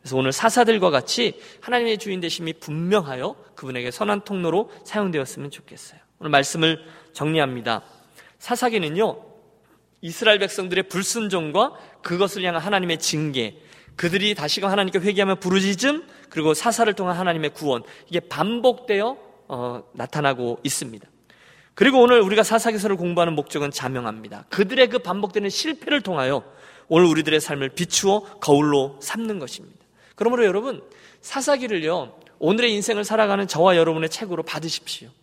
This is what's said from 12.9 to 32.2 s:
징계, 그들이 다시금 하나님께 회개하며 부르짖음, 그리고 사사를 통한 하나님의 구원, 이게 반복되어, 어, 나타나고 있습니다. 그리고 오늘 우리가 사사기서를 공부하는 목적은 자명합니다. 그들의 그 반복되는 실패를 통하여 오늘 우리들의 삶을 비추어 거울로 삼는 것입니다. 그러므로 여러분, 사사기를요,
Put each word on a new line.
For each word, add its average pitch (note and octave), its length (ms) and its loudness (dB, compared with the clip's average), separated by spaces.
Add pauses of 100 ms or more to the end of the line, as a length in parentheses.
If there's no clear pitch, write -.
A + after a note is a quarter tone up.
징계, C#3+ 640 -4 (360)
그들이 F#3+ 380 0
다시금 F#3 340 -4
하나님께 F#3+ 300 0
회개하며 F#3+ 380 0
부르짖음, G3 720 0 (240)
그리고 D#3 240 2
사사를 A3+ 400 2
통한 F3+ 220 -2
하나님의 E3 340 -2
구원, C3+ 320 -2 (260)
이게 E3+ 120 -2
반복되어, A3 960 0 (320)
어, B2 340 -6 (100)
나타나고 B2 680 -2
있습니다. A#2 440 -6 (680)
그리고 C4 260 6
오늘 A#3+ 200 8
우리가 G#3 220 4
사사기서를 G#3+ 540 0
공부하는 E3+ 380 0
목적은 D3 360 -4
자명합니다. A2 800 -8
그들의 A#3 400 4
그 A#3 120 -2
반복되는 G3+ 500 -4
실패를 D4 500 -2
통하여 C#3 440 0 (440)
오늘 E3+ 180 8
우리들의 D#3 340 2
삶을 C#3 300 -6
비추어 G3 520 0 (180)
거울로 C#3+ 600 4
삼는 A3 380 -6
것입니다. - 400 -16 (360)
그러므로 A#3+ 300 2
여러분, G#3 380 0 (380)
사사기를요, G3+ 960 -2 (240)